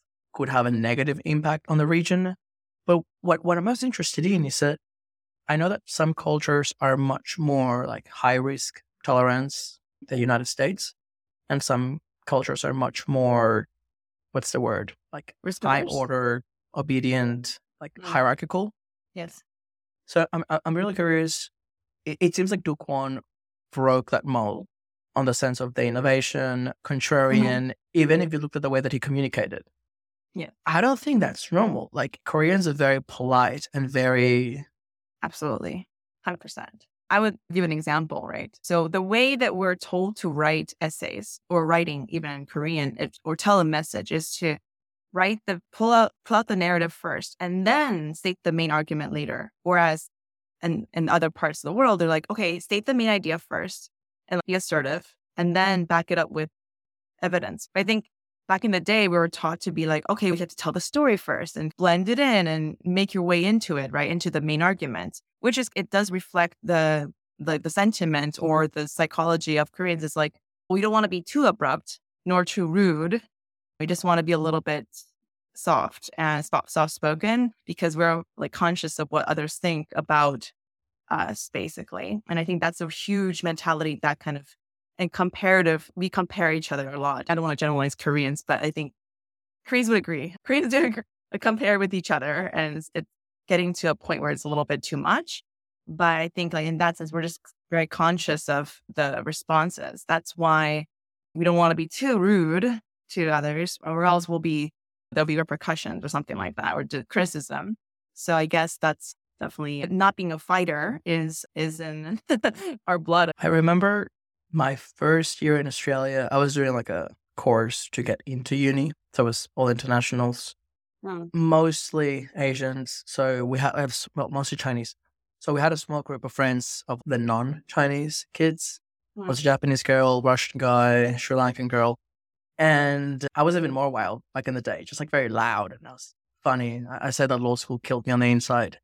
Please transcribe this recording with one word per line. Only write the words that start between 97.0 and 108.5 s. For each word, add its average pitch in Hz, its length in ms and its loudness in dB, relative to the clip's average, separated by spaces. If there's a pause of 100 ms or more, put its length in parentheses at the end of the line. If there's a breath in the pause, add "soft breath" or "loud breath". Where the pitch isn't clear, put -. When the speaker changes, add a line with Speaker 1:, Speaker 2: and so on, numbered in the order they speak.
Speaker 2:
we're 165 100 -2
just 165 180 -8 (300)
very 165 160 2
conscious 165 640 0
of 143 320 -2 (140)
the 139 300 -2
responses. - 840 -2
That's 165 280 -2
why 156 500 2 (480)
we 165 100 -2
don't 175 120 4
wanna 170 180 6
be 165 140 -4
too 254 300 0
rude 190 600 2 (300)
to 165 200 -2
others, 151 520 -2
or 165 220 -2
else 175 240 4
we'll 170 100 0
be, 151 340 -2 (400)
there'll 151 140 4
be 156 100 0
repercussions - 680 -4
or 147 40 -8
something 147 280 -6
like 95 200 -6
that, - 180 -4
or 139 100 -4
d-, 131 240 -8
criticism. 175 680 -4 (380)
So - 220 0
I 160 100 2
guess 165 300 0